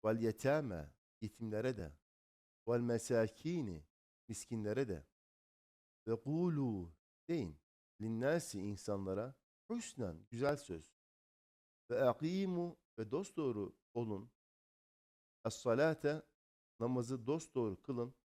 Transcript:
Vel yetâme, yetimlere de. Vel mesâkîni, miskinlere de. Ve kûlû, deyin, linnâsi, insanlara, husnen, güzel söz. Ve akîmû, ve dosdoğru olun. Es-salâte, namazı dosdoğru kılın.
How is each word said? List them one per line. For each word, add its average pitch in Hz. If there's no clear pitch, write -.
Vel 110
yetâme, 113
yetimlere 110
de. 82
Vel 120
mesâkîni, 117
miskinlere 113
de. 85
Ve 110
kûlû, 135
deyin, 107
linnâsi, 113
insanlara, 101
husnen, 107
güzel 139
söz. -
Ve 117
akîmû, 175
ve 107
dosdoğru 131
olun. 110
Es-salâte, 147
namazı 123
dosdoğru 127
kılın. 123